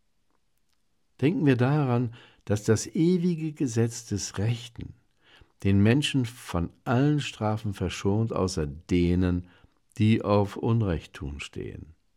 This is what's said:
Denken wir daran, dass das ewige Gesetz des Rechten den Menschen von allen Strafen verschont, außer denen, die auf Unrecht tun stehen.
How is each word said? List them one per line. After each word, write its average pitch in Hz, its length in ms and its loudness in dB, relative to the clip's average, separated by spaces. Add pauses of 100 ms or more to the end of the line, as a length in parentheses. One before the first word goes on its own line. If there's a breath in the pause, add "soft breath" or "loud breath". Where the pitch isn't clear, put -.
(1200)
Denken 165 260 2
wir 131 100 4
daran, 123 580 0 (300 loud breath)
dass 104 200 -2
das 107 220 2
ewige 170 680 0
Gesetz 117 540 -2
des - 320 -6
Rechten - 560 -6 (680 soft breath)
den 101 200 4
Menschen 127 420 2
von 85 460 -6 (140)
allen 143 360 2
Strafen 107 540 -4
verschont, 101 580 -2
außer 92 340 -2
denen, 90 840 0 (500 soft breath)
die 110 240 4
auf 101 340 0
Unrecht 107 580 -2
tun 69 260 -10
stehen. - 540 -12 (220)